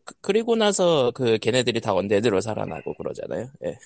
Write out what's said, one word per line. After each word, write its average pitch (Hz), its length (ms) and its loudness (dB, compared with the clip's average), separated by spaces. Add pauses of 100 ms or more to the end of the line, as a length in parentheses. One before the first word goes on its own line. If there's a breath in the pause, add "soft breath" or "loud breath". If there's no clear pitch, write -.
그, - 160 -16
그리고 226 360 0
나서 175 580 4
그 117 240 2
걔네들이 117 420 0
다 107 140 -2
언데드로 101 460 2
살아나고 101 540 -6
그러잖아요. 80 540 -8 (160)
예. - 220 -8